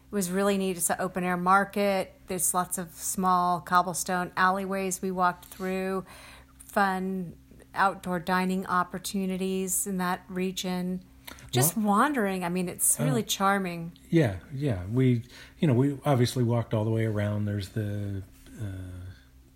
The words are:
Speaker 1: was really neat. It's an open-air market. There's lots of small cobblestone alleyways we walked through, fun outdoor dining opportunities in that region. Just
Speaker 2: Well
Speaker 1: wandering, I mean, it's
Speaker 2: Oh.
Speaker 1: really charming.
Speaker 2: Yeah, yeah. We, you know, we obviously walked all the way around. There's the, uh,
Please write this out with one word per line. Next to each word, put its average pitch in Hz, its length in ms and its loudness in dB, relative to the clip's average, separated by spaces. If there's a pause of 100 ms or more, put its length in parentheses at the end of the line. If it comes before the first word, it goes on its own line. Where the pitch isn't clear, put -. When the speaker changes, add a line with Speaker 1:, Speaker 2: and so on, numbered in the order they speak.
Speaker 1:
was 190 220 -2
really 196 260 2
neat. 190 200 -2
It's - 120 0
an - 100 0
open-air 180 380 -2
market. 196 760 2 (140)
There's 180 280 -2
lots 180 240 -2
of 170 140 -8
small 180 680 0
cobblestone 180 760 0
alleyways 190 640 0
we 190 100 -2
walked 180 340 0
through, 190 600 -4 (520)
fun 190 760 -2 (420)
outdoor 185 440 0
dining 185 460 0
opportunities 185 1200 -2
in 196 120 -4
that 180 300 -2
region. 185 760 -4 (480)
Just 131 260 2
Speaker 2:
Well 214 100 0
Speaker 1:
wandering, 202 560 2
I 170 60 -2
mean, 180 200 -2
it's - 300 0
Speaker 2:
Oh. 151 60 0
Speaker 1:
really 226 180 2
charming. 190 680 0 (180)
Speaker 2:
Yeah, 131 260 4 (180)
yeah. 131 280 -2 (100)
We, 123 320 4 (360)
you 175 80 4
know, 135 60 6
we 135 320 4
obviously 123 380 2
walked 117 320 0
all 107 100 2
the 113 60 0
way 113 140 0
around. 104 400 0
There's 104 240 -4
the, 101 520 -4 (380)
uh, 107 60 -8 (920)